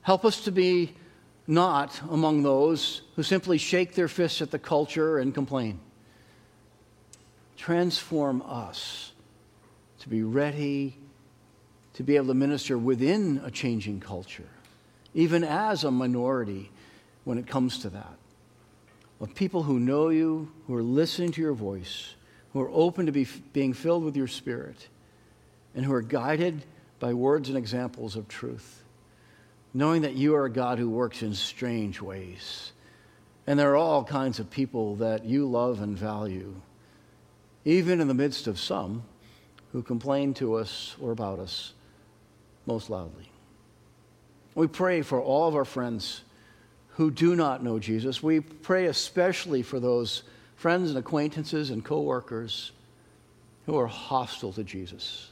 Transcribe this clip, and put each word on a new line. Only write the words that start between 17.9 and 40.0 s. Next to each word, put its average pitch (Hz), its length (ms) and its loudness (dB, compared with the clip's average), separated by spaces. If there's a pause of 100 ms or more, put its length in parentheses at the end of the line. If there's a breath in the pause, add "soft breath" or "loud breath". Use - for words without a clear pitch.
that. 90 260 -14 (1040 soft breath)
Of 110 140 -10
people 185 300 0
who 135 160 2
know 143 280 4
you, 160 420 2 (160)
who 127 100 -4
are 117 60 0
listening 160 500 2
to 160 100 -4
your 151 100 0
voice, 98 640 -8 (380 soft breath)
who 139 80 -2
are 123 120 -2
open 170 340 4
to 151 60 0
be, 139 140 2 (260)
being 139 200 2
filled 165 320 0
with 147 120 -2
your 131 120 0
Spirit, - 600 -10 (840 soft breath)
and 127 100 -2
who 139 80 2
are 123 100 4
guided 147 640 0 (360 loud breath)
by 123 120 -2
words 131 360 2
and 135 100 -2
examples 120 560 -6
of 107 140 -10
truth, - 560 -12 (920 soft breath)
knowing 151 280 4
that 139 120 -2
you 143 220 4
are 139 80 4
a 131 60 -2
God 123 280 0
who 120 100 0
works 113 340 -2
in 107 120 -2
strange 110 680 -4
ways. 95 720 -12 (760 soft breath)
And 143 100 4
there 143 140 6
are 139 40 6
all 151 280 4
kinds 135 340 -2
of 104 100 -8
people 113 480 -2
that 110 280 0
you 135 220 0
love 120 360 0
and 104 160 -4
value, 101 560 -6 (1120 soft breath)
even 170 360 4
in 147 80 4
the 131 60 2
midst 139 320 0
of 101 120 -4
some 98 440 -4 (720 soft breath)
who 127 100 -6
complain 135 520 -2